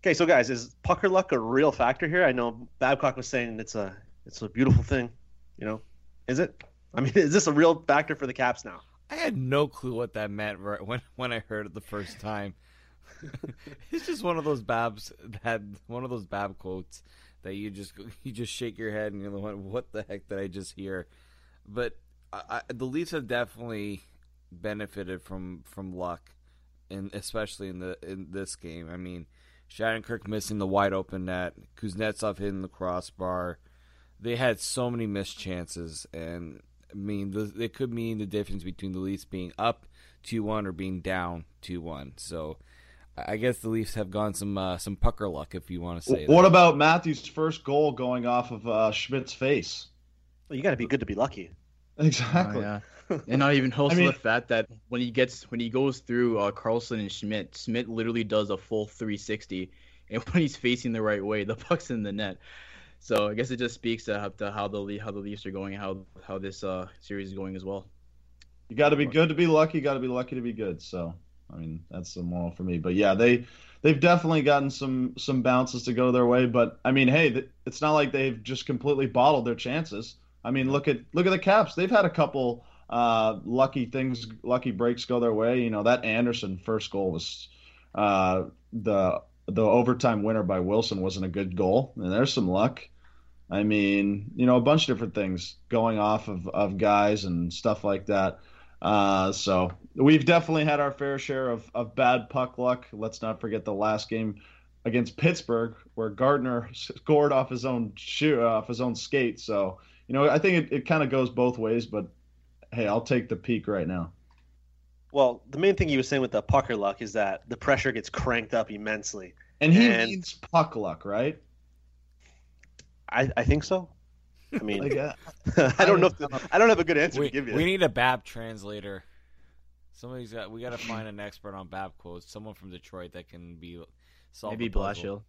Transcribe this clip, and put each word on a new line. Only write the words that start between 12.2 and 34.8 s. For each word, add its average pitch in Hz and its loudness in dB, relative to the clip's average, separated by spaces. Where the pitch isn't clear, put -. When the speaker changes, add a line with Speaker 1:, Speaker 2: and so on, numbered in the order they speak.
Speaker 2:
time. 101 -8
<laughs> 151 -16
It's 330 -8
just 302 -6
one 170 0
of 151 -6
those 143 -2
Babs 113 -4
that, 117 -4
one 120 -10
of 127 -8
those 117 -8
Bab 101 -8
quotes 92 -12
that 95 -10
you 104 -10
just, 98 -14
you 131 -12
just 110 -10
shake 117 -10
your 110 -6
head 107 -4
and 101 -10
you're 101 -10
like, 101 -10
"What 101 -10
the 107 -8
heck 101 -14
did 98 -8
I 98 -6
just 92 -12
hear?" 95 -10
But 113 -6
I, 98 -14
I, 117 -6
the 127 -6
Leafs 156 -4
have 151 -6
definitely 110 -6
benefited 95 -8
from, 92 -12
from 95 -12
luck, 87 -8
and 98 -10
especially 101 -8
in 90 -12
the, 92 -10
in 92 -12
this 95 -10
game. 82 -14
I 87 -12
mean, 90 -12
Shattenkirk 113 -6
missing 107 -6
the 98 -2
wide 98 2
open 95 -6
net, 90 -6
Kuznetsov 104 -4
hitting 98 -6
the 95 -10
crossbar. 90 -6
They 117 -6
had 120 0
so 123 -4